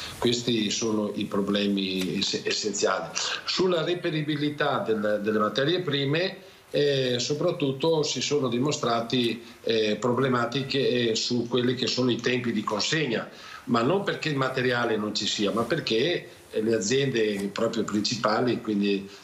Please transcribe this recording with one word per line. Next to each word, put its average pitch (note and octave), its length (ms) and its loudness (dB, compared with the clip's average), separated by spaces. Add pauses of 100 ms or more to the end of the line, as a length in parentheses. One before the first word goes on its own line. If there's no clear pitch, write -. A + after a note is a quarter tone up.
(180)
Questi A#2 520 0
sono G#2+ 440 0
i G#2 100 -4
problemi G2 920 0
ess-, - 260 -2
essenziali. G#2 640 0 (380)
Sulla F3+ 400 2
reperibilità D3+ 960 0
del, G#2 420 0
delle G#2+ 160 2
materie C3+ 440 2
prime, C#3+ 560 0 (340)
eh, C3+ 480 2
soprattutto D3+ 840 0
si C3+ 180 -2
sono C3 280 0
dimostrati, A#2 920 0 (220)
eh, G#2+ 380 2
problematiche, B2 1080 0
eh, A2 40 0
su A#2+ 340 0
quelli B2 280 2
che A#2+ 100 0
sono B2 240 2
i A2+ 100 0
tempi B2 300 0
di G#2 140 -2
consegna, A2 600 0 (400)
ma A#2 160 2
non F3 200 4
perché D#3 280 -4
il C#3+ 60 0
materiale B2 600 0
non G#2 180 -2
ci G2 140 -2
sia, G2 240 0
ma A2+ 100 0
perché, C#3+ 680 0 (220)
eh, A2 100 -2
le A2+ 140 2
aziende A2 800 0
proprio A2 320 0
principali, A2 760 0
quindi G2+ 480 0 (160)